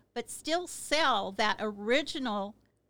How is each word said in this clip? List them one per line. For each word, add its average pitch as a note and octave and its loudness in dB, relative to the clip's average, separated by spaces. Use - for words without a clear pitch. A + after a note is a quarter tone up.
but A#3 -6
still E4+ -2
sell B3 2
that G#3+ 2
original G#3+ 0